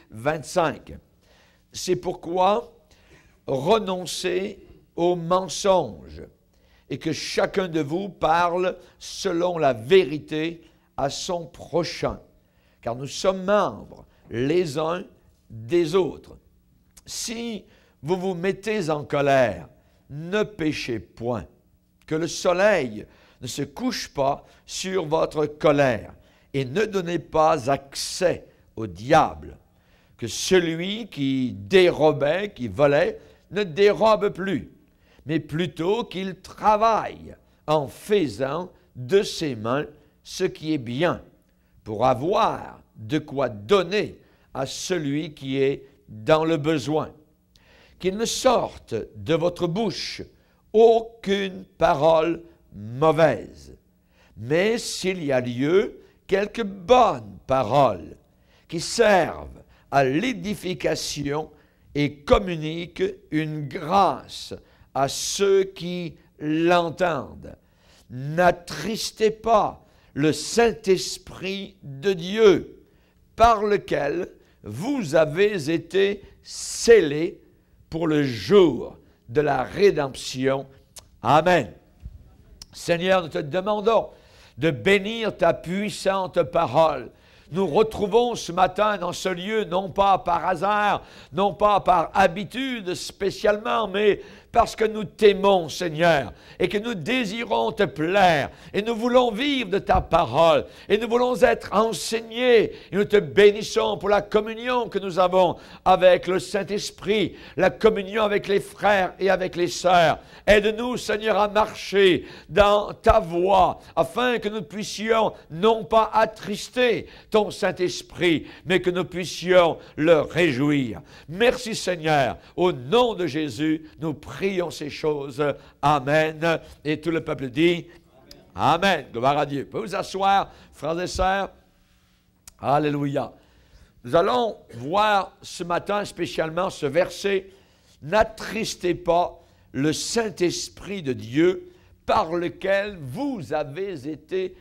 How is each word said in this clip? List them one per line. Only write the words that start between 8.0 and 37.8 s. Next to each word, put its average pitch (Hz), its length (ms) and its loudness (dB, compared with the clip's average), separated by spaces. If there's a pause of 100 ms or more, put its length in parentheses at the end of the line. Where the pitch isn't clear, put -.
parle 175 680 0 (220)
selon 175 580 -4
la 139 160 2
vérité 156 880 0 (340)
à 139 140 -2
son 170 380 -6
prochain, 147 720 -4 (600)
car 117 160 -8
nous 135 120 -10
sommes 190 360 -2
membres 185 600 -2 (240)
les 143 480 -2
uns 165 260 -4 (460)
des 151 460 0
autres. - 420 -2 (720)
Si 233 580 -10 (380)
vous 175 140 -2
vous 185 180 -4
mettez 190 560 -4
en 147 120 -2
colère, 135 640 2 (440)
ne 170 320 -4
péchez 151 560 -4
point, 113 480 -8 (580)
que - 80 -8
le 160 140 -2
soleil 175 800 0 (340)
ne 123 60 -10
se 139 160 -8
couche - 500 -8
pas 139 320 -4 (220)
sur 185 400 -6
votre 156 400 -2
colère, 139 680 0 (400)
et 135 120 -2
ne 180 200 -2
donnez 180 320 -4
pas 156 540 0
accès - 760 -4 (300)
au 110 100 -8
diable, 90 720 0 (600)
que 117 100 -8
celui 180 800 0
qui 135 460 -4
dérobait, 151 1000 2
qui 120 140 -8
volait, 147 520 2 (300)
ne 196 140 -4
dérobe 202 640 2
plus, 165 400 -6 (560)
mais 156 140 -2
plutôt 170 640 -4
qu'il 185 380 -8
travaille 175 920 0 (320)
en 147 220 0